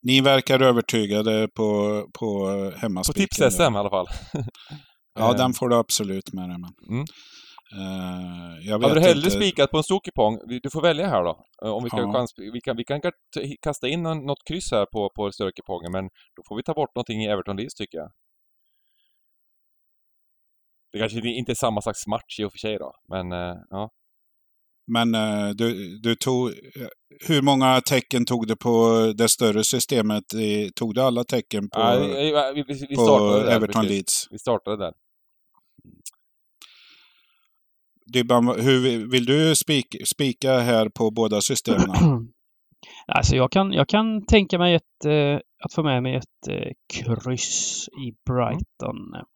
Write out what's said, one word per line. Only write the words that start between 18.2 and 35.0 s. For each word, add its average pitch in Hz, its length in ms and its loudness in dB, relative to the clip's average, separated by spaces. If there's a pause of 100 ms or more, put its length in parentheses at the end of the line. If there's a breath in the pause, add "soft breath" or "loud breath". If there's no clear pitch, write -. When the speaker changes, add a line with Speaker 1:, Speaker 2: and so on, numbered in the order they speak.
Speaker 2:
Det 104 60 -10
kanske 110 200 -4
inte, 113 100 -4
inte 120 240 -4
är 117 40 -2
samma 110 260 -2
slags - 240 -8
match 107 340 -8
i 104 40 -4
och 98 80 -8
för - 60 -20
sig 107 200 -6
då, 69 140 -12 (160)
men, 90 240 -8
eh, 87 220 -8 (160)
ja. 104 200 -8 (1000)
Speaker 1:
Men, 117 220 2
eh, 107 340 0
du, 101 500 -4
du 113 160 0
tog, 127 340 -2
eh, 104 60 -8 (760)
hur 147 140 4
många 131 380 4
tecken 123 460 0
tog 117 200 -2
du 110 100 0
på 113 420 4 (180)
det 113 120 2
större 107 360 2
systemet 107 680 0
i, 104 420 -2
tog 110 180 -4
du 123 60 0
alla 120 240 2
tecken 104 460 -4
på, - 100 -4
Speaker 2:
Ja, 120 180 4
vi, 101 80 0 (480)
vi, 143 200 -6
vi, 139 140 -12
vi 139 80 -4
Speaker 1:
på 123 80 4
Speaker 2:
startade 104 400 6
där, 113 120 4
Speaker 1:
Everton 110 260 0
Speaker 2:
precis. 98 80 0
Speaker 1:
Leeds? - 400 -2
Speaker 2:
Vi 107 80 -16
startade 107 380 -2
där. 95 160 -6 (3250 soft breath)